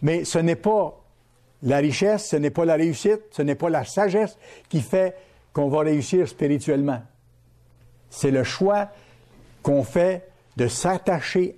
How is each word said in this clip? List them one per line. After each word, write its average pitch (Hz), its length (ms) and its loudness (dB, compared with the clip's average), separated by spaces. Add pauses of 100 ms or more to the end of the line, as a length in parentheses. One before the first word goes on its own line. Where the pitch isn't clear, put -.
Mais 160 220 0
ce - 140 -2
n'est 165 180 2
pas 202 440 0 (640)
la 139 160 2
richesse, 190 500 0
ce 165 80 0
n'est 147 140 0
pas 170 140 0
la 160 100 4
réussite, 165 460 0 (100)
ce - 120 -4
n'est 143 120 0
pas 165 160 -2
la 139 140 0
sagesse 202 520 0 (320)
qui 156 120 -2
fait 185 340 0 (380)
qu'on 143 160 0
va 151 120 0
réussir 151 480 0
spirituellement. 139 720 -2 (1120)
C'est 139 220 -2
le 131 120 2
choix 202 440 0 (760)
qu'on 143 200 2
fait 180 460 0 (280)
de 123 120 0
s'attacher 180 880 -2